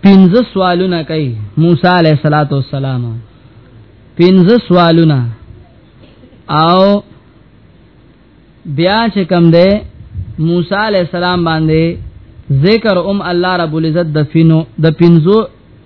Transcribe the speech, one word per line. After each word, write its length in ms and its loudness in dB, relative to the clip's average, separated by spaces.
پنځه 500 4
سوالونه 500 -2
کوي 320 -6
موسی 300 2
علیه 240 2
الصلاۃ 400 0
والسلام۔ 680 -6
پنځه 400 4
سوالونه۔ 600 2
او 560 0
بیا 480 -2
چې 160 -2
کم 220 2
ده، 160 4
موسی 480 -4
علیہ 120 -2
السلام 440 -4
باندې 520 -2
ذکر 460 0
ام 240 -4
الله 420 -2
رب 120 -6
العزت 400 -4
د 20 0
فینو، 320 2
د 80 -2
پنځو 460 4